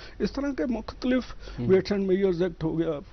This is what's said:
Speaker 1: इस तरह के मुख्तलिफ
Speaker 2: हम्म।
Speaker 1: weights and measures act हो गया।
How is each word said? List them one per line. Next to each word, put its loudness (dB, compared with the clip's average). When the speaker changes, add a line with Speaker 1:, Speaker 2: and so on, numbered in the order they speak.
Speaker 1:
इस 0
तरह -2
के -2
मुख्तलिफ 0
Speaker 2:
हम्म। 4
Speaker 1:
weights 2
and 0
measures 2
act -6
हो 0
गया। 0